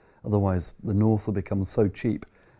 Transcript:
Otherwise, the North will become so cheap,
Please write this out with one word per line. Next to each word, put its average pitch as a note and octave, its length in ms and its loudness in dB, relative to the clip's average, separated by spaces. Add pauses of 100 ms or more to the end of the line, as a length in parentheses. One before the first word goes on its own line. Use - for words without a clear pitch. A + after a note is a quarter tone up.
(240)
Otherwise, G2 500 0 (100)
the G#2 100 -2
North G#2+ 320 2
will G#2+ 80 -2
become G2 300 -4
so G#2 240 2
cheap, - 380 -4 (340)